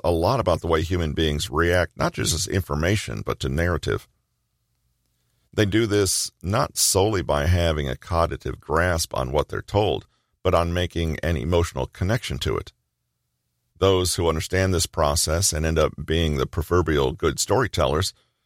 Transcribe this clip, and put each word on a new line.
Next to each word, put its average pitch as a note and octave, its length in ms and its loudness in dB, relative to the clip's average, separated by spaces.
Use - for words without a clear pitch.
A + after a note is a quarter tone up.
a E2 80 2
lot F2+ 280 2
about F#2 220 0
the F2+ 60 -8
way D#2+ 160 2
human E2 300 -2
beings D2 360 0
react, E2+ 480 0
not E3+ 160 -2
just - 200 -2
as - 140 -4
information, D#2+ 800 -2
but A#1 140 -6
to C2+ 100 -4
narrative. E2 580 -2
They G#2+ 120 4
do G#2+ 220 2
this G2+ 440 2
not A2 340 -2
solely G2 460 2
by D2 240 0
having E2 420 2
a - 80 -6
cognitive E2 600 -2
grasp E2 560 0
on B1+ 160 -4
what C#2+ 180 0
they're - 120 -8
told, G2+ 460 0
but F#2 100 2
on E2+ 200 2
making F2 500 -2
an E2 140 0
emotional D2+ 500 0
connection F#2 520 -4
to A1 160 -2
it. - 160 -8
Those F#2 360 2
who E2+ 140 2
understand F#2 440 0
this E2 120 0
process D#2 680 0
and D#2 140 -2
end D#2+ 140 2
up D2+ 140 2
being D#2+ 320 0
the C2 80 0
proverbial D2+ 680 0
good C#2+ 260 -2
storytellers, F2 720 0